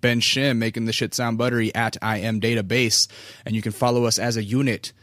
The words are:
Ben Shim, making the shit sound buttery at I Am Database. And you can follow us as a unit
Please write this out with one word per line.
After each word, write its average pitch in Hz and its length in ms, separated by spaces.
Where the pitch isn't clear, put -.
Ben 120 200
Shim, 135 380
making 113 260
the 113 80
shit - 200
sound 117 260
buttery 120 360
at 113 260
I 110 180
Am 110 220
Database. 113 680
And 110 120
you 110 40
can 104 120
follow 120 320
us 113 160
as 117 160
a 110 80
unit 123 480